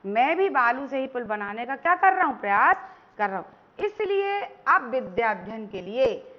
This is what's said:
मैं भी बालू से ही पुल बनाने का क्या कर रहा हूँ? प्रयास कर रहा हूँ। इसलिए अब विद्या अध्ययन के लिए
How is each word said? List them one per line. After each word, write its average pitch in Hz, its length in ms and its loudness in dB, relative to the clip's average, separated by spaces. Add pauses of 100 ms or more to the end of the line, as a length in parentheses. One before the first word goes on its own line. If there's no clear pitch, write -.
मैं 247 320 2
भी 381 120 2
बालू 262 380 2
से 269 120 -4
ही 262 80 -2
पुल 254 160 -6
बनाने 208 420 -6
का 269 100 -6
क्या 349 200 2
कर 381 180 6
रहा 370 120 2
हूँ? 254 140 -4
प्रयास 233 380 4 (400)
कर 208 120 0
रहा 190 80 -4
हूँ। 160 80 -8 (340)
इसलिए 403 600 -2 (260)
अब 320 160 4
विद्या 226 480 -2
अध्ययन 208 360 -10
के 190 140 -10
लिए 220 340 0 (240)